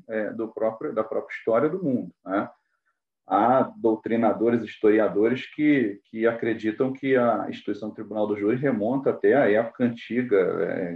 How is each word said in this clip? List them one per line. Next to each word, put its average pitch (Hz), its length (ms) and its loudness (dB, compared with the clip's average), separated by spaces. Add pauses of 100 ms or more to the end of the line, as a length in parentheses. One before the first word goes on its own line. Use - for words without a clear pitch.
é, 110 220 -4
do 110 180 -6
próprio, 110 440 -4
da 110 100 0
própria - 320 -6
história 120 340 2
do 190 140 -4
mundo, 117 300 -2 (120)
né? 101 240 -2 (840)
Há 117 460 2
doutrinadores, 110 840 0
historiadores 107 840 2 (100)
que, 139 500 2
que 113 220 -4
acreditam 113 680 -2
que 135 200 -2
a 120 360 2
instituição 107 400 -8
Tribunal 107 360 -4
do 101 120 -2
Júri 107 180 0
remonta 127 540 0
até 104 240 4
a 120 160 4
época 113 340 0
antiga, 117 520 -2
é, 87 600 0